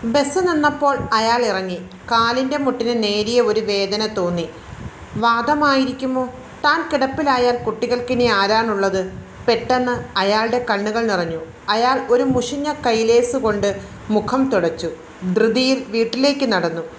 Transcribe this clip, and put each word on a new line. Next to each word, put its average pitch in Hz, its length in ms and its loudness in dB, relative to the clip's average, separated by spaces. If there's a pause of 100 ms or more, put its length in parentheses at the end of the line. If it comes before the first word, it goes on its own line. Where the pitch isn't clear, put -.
ബസ് 277 340 2
നിന്നപ്പോൾ 294 560 2 (180)
അയാൾ 226 320 2
ഇറങ്ങി. 190 320 -2 (340)
കാലിൻ്റെ 247 480 0
മുട്ടിന് 240 440 -2
നേരിയ 208 380 0
ഒരു 214 200 2
വേദന 202 460 -2
തോന്നി. 175 400 -2 (720)
വാതമായിരിക്കുമോ? 262 1080 2 (400)
താൻ 302 140 4 (140)
കിടപ്പിലായാൽ 262 640 2
കുട്ടികൾക്കിനി 240 680 -2 (120)
ആരാണുള്ളത്? 196 640 2 (440)
പെട്ടെന്ന് 247 480 2 (240)
അയാളുടെ 220 420 2 (100)
കണ്ണുകൾ 208 400 0
നിറഞ്ഞു. 165 300 -2 (280)
അയാൾ 240 280 2 (140)
ഒരു 247 140 4 (100)
മുഷിഞ്ഞ 285 340 -2 (180)
കൈലേസ് 233 500 4
കൊണ്ട് 208 320 0 (420)
മുഖം 240 320 2 (100)
തുടച്ചു. 170 380 0 (460)
ധൃതിയിൽ 240 420 4 (100)
വീട്ടിലേക്ക് 254 640 0
നടന്നു. 170 300 0 (160)